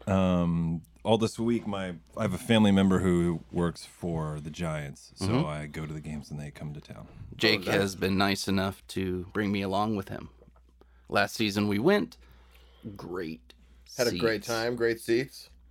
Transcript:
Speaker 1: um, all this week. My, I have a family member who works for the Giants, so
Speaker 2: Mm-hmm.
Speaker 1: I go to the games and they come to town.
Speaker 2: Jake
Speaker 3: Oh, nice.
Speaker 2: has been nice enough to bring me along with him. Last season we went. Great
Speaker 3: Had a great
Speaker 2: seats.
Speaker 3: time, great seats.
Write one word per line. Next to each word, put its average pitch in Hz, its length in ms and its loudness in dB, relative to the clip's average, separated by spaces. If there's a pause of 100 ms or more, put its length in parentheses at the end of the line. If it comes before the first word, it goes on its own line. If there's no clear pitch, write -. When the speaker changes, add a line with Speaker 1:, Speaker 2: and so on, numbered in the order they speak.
Speaker 1:
um, 85 720 2 (220)
all 107 140 4
this 110 200 -2
week. 113 280 -2
My, 95 280 -6 (220)
I 110 60 -4
have 95 120 0
a 87 40 -6
family 107 340 6
member 98 280 6
who 87 400 2 (120)
works 85 320 -2
for 80 560 -6
the 76 100 -10
Giants, 76 680 -8
so 98 100 -4
Speaker 2:
Mm-hmm. 123 200 2
Speaker 1:
I 76 200 -8
go 76 200 -10
to 76 60 -10
the 78 80 -8
games 76 300 -10
and 76 100 -10
they 73 100 -10
come 76 240 -12
to 76 60 -14
town. - 260 -18 (300)
Speaker 2:
Jake 107 300 2
Speaker 3:
Oh, - 40 -4
nice. 101 100 2
Speaker 2:
has 98 160 0
been 95 220 0
nice 98 300 0
enough 98 400 0
to 90 440 -4
bring 104 200 0
me 101 100 -2
along 104 340 0
with 98 120 -6
him. - 220 -12 (760)
Last 101 260 0
season 104 320 2
we 101 140 2
went. 185 360 2 (800)
Great 85 560 -10 (460)
Speaker 3:
Had 120 80 2
a 104 100 -2
great 107 280 0
Speaker 2:
seats. - 20 -10
Speaker 3:
time, 117 300 -2
great 117 240 0
seats. 123 500 -2 (200)